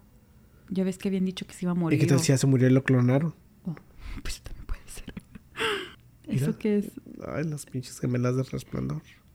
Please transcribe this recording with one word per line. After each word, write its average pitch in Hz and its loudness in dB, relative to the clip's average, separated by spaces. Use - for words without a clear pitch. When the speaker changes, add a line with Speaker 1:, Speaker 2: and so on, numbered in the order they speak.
Speaker 1:
Ya 190 0
ves 190 -2
que 202 -2
habían 190 0
dicho 185 -6
que - -20
se - -6
iba 180 0
a 175 0
morir 160 2
Speaker 2:
¿Y - 4
qué 143 4
tal 139 6
Speaker 1:
o 131 4
Speaker 2:
si - -2
ya 135 6
se - 2
murió 127 6
y 127 8
lo 131 6
clonaron? 131 4
Speaker 1:
Oh, 165 -6
pues - -8
también - -12
puede - -4
ser. - -14
Speaker 2:
Mira. 135 -2
Speaker 1:
¿Eso 220 0
qué 208 2
es? 202 -2
Speaker 2:
Ay, 139 -4
las 147 -6
pinches - -8
gemelas 123 0
de 131 0
Resplandor. 131 -6